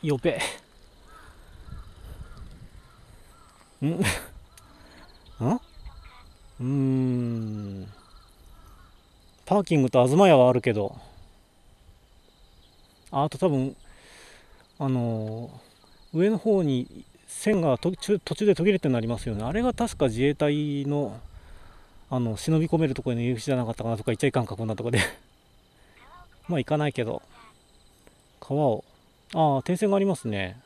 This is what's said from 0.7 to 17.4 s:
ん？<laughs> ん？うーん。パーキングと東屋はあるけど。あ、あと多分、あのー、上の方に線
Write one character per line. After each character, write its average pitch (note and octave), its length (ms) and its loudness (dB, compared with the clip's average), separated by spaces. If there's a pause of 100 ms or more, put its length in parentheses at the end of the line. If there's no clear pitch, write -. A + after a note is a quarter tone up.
ん？ C#3 100 0
<laughs> - 0 -
ん？ E3+ 100 -4
う - 40 0 (2500)
ー B2 40 -6
ん。 A#2+ 1200 -2 (1600)
パ G3+ 120 4
ー G3 60 0
キ E3 120 2
ン C#3 60 6
グ B2+ 80 2
と B2 160 6
東 F3 220 8
屋 D#3+ 80 10
は B2+ 120 10
あ B2+ 40 6
る B2 80 4
け A#2+ 120 2
ど。 G2+ 240 -2 (2250)
あ、 C#3+ 140 0
あ D#3 60 -2
と - 80 -12
多 F#3 100 2
分、 C3+ 260 0 (1040)
あ C#3 100 -2
の A#2 600 -4 (640)
ー、 D#3+ 60 -2
上 F#3+ 120 4
の A3 80 0
方 G3+ 240 2
に C3+ 420 -2 (220)
線 G#3+ 340 0